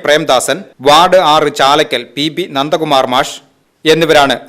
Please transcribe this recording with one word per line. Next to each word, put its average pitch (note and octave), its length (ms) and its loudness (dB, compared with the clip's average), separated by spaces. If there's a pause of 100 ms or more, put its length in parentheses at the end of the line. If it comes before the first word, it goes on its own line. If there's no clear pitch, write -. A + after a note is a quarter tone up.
പ്രേംദാസൻ, C#3+ 540 0 (300)
വാർഡ് F3+ 320 4 (140)
ആറ് D3+ 160 0 (100)
ചാലക്കൽ D3 420 0 (140)
പി C#3+ 100 -6 (100)
ബി E3+ 80 -6 (140)
നന്ദകുമാർ D3+ 560 -2
മാഷ് C#3 240 -2 (540)
എന്നിവരാണ് D3+ 440 2 (140)